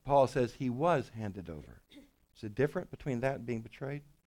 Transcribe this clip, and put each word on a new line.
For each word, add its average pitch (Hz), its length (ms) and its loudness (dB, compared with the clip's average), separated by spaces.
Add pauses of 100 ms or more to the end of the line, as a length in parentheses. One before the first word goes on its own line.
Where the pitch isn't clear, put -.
Paul 135 220 8
says 123 260 0
he 127 160 -2
was 139 460 2
handed 98 340 -8
over. 71 320 -14 (540)
Is - 80 -18
it 107 120 -8
different 151 360 0
between 123 300 -4
that 135 160 0
and 117 80 -10
being 117 160 -4
betrayed? 139 420 -10 (240)